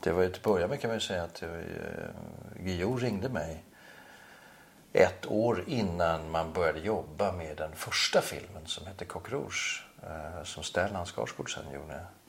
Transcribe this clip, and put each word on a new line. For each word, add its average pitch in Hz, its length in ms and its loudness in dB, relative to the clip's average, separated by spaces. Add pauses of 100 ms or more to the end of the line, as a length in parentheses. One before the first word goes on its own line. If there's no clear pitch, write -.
Det 85 120 4
var 90 100 6
ju, 92 60 8
till 92 80 -2
att - 60 -12
börja 92 260 6
med - 120 0
kan 120 80 0
man 113 80 2
ju 107 40 -2
säga 90 220 0
att, - 200 -6
eh, 82 60 -4 (1080)
Guillou 92 420 0
ringde 113 300 0
mig 80 360 -2 (1300)
ett - 340 6
år 107 400 2
innan 85 640 2
man 82 220 0
började 80 280 4
jobba 90 520 0
med 80 240 -6
den 78 200 -4
första - 440 4
filmen - 460 -8
som 87 200 -6
hette 92 180 -8
Coq - 280 -8
Rouge, - 540 -4 (160)
eh, 80 420 -8
som - 180 -8
Stellan 95 440 0
Skarsgård - 480 -4
sen - 200 -10
gjorde. 73 300 -8 (240)